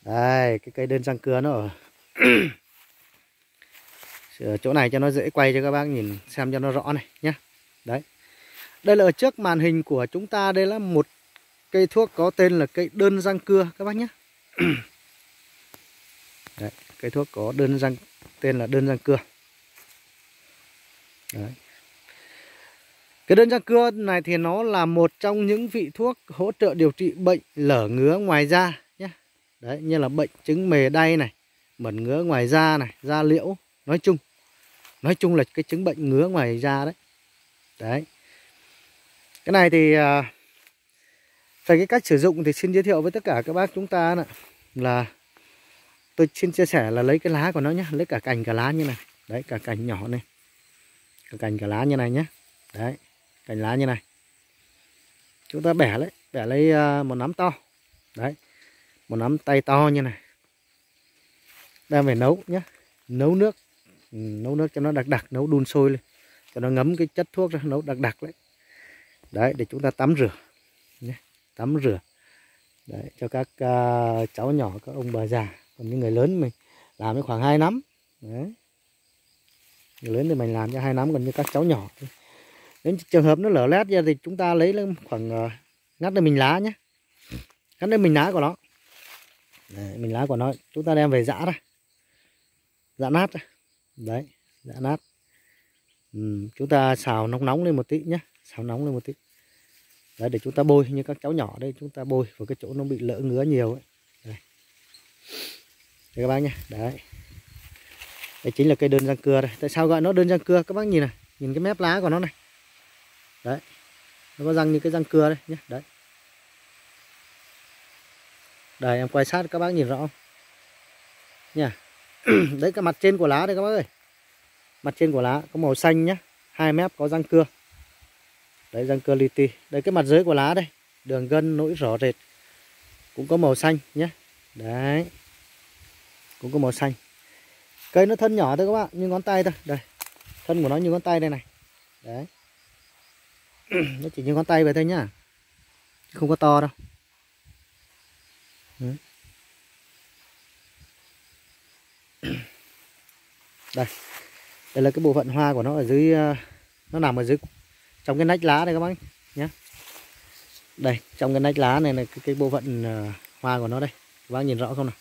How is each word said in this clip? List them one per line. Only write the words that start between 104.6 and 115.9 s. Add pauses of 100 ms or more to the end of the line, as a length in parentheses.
Đây
các
bác
nhé, (180)
đấy. (1400)
Đây
chính
là
cây
đơn
răng
cưa
đây. (100)
Tại
sao
gọi
nó
đơn
răng
cưa?
Các
bác
nhìn
này, (300)
nhìn
cái
mép
lá
của
nó
này. (1120)
Đấy. (800)
Nó
có
răng
như
cái
răng
cưa
đây (100)
nhé, (120)
đấy. (3000)